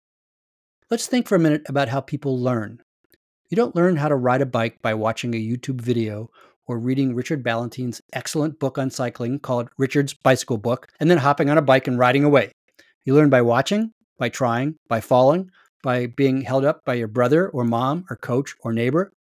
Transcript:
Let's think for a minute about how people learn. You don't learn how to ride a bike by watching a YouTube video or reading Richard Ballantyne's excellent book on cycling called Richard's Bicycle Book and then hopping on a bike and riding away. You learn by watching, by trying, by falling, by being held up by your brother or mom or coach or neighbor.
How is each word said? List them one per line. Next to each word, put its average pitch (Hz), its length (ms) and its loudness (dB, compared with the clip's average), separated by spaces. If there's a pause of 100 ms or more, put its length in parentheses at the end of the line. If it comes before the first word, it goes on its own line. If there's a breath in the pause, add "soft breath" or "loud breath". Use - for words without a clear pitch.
(880)
Let's 233 180 -4
think 247 200 -2
for 208 80 2
a 180 40 6
minute 151 300 2
about 139 180 0
how 131 140 -4
people 131 400 -4
learn. 117 380 -4 (720)
You 170 60 -4
don't 240 200 0
learn 175 200 2
how 151 140 0
to 147 80 2
ride 123 240 0
a 135 40 0
bike 117 360 -4
by 113 120 -2
watching 113 400 -4
a 117 40 -4
YouTube 120 420 -6
video 113 480 -4 (380 soft breath)
or 123 120 -6
reading 127 380 -2
Richard 131 260 -4
Ballantyne's 120 600 -4 (100)
excellent 151 480 -4
book 135 180 -4
on 131 120 -2
cycling 123 500 -6
called 120 380 -4
Richard's 139 360 -2
Bicycle 131 440 0
Book 117 300 -4 (120)
and 151 100 2
then 175 100 6
hopping 143 300 2
on 151 80 4
a 160 40 4
bike 131 260 4
and 123 100 0
riding 127 280 4
away. 139 260 4 (540 soft breath)
You 135 100 2
learn 147 140 8
by 127 140 6
watching, 139 480 0 (280)
by 127 80 -2
trying, 127 480 -2 (140)
by 113 100 0
falling, 139 500 2 (320 soft breath)
by 123 260 -2
being 131 340 0
held 131 240 -2
up 156 180 -2
by 127 120 -4
your 117 120 -4
brother 127 400 2
or 131 160 -6
mom 127 460 -2
or - 80 -10
coach 131 440 -4
or 117 120 -6
neighbor. 131 400 -2 (100)